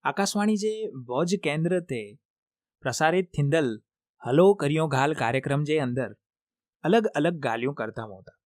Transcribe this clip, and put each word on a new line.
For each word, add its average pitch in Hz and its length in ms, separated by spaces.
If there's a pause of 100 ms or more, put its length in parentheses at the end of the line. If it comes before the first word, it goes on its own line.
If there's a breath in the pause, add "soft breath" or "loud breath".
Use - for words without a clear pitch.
આકાશવાણી 202 560
જે 214 100 (300)
ભુજ 131 380
કેન્દ્ર 160 340 (100)
તે 123 180 (840)
પ્રસારિત 160 480
થીંદલ 147 360 (560)
હલો 147 220 (100)
કર્યો 156 320
ઘાલ 139 280
કાર્યક્રમ 135 480
જે 151 160
અંદર 123 300 (760)
અલગ 220 220 (100)
અલગ 160 240
ગાલ્યું 127 360
કરતા 110 320
હોતા. 95 380